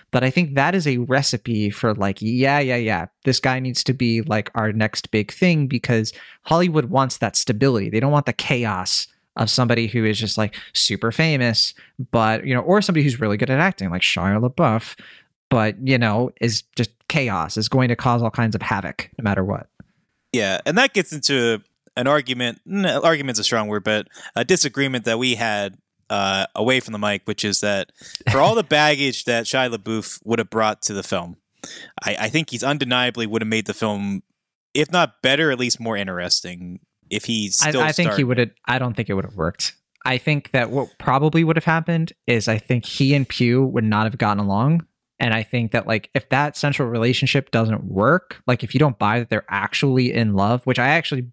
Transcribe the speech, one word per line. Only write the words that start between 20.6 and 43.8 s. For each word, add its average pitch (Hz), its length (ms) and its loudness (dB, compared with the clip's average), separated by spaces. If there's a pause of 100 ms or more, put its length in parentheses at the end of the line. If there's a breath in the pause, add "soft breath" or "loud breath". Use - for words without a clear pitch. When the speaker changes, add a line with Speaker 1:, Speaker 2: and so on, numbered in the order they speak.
Speaker 2:
and 160 120 0
that 262 160 2
gets 185 180 -2
into 120 500 0 (340)
an 123 120 0
argument, 127 600 0
n-, 190 180 -2
argument's 139 520 0
a 104 60 -4
strong 110 240 0
word, 104 160 -4
but 107 240 0 (260 loud breath)
a 120 100 0
disagreement 135 600 0
that 113 160 0
we 127 160 0
had, 104 420 -2 (320)
uh, 98 440 0
away 123 260 0
from 113 120 -12
the 107 60 -8
mic, 104 280 -2
which 107 180 -6
is 104 160 -2
that 101 320 -2 (400 loud breath)
for 135 80 4
all 208 160 4
the 208 80 0
Speaker 1:
<laughs> 147 160 2
Speaker 2:
baggage 143 440 2
that 117 200 0
Shia 127 280 0
LaBeouf 110 520 -6
would 117 160 0
have 104 100 -4
brought 110 320 0
to 107 120 -4
the 98 100 -6
film, 87 320 -6 (640 loud breath)
I, 101 180 -2
I 110 80 -2
think 151 220 -2
he's 117 140 -6
undeniably 123 640 0
would 110 160 -2
have 107 60 -4
made 110 180 -2
the 104 80 -6
film, 101 480 -4 (520)
if 147 160 0
not 165 320 0
better, 143 300 2
at 120 80 -4
least 123 180 -2
more 113 180 -4
interesting 90 840 -6 (280)
if 107 180 -6
he 110 200 -2 (160)
Speaker 1:
I, 156 80 2
Speaker 2:
still 135 120 0
Speaker 1:
I 156 100 0
think 123 160 0
he 104 60 0
Speaker 2:
started. 131 100 2
Speaker 1:
would 123 140 0
have, 117 120 0 (140)
I 123 160 -2
don't 123 140 -4
think 113 140 -4
it 101 60 -2
would 95 100 -2
have - 120 -12
worked. - 400 -4 (280)
I 131 140 0
think 147 320 -2
that 120 200 0
what 127 180 -2 (100)
probably 156 460 2
would 160 100 2
have 160 100 -2
happened 165 480 0 (140)
is 113 220 2
I 110 100 2
think 120 260 -2
he 139 300 2
and 135 140 2
Pugh 123 360 2
would 123 200 0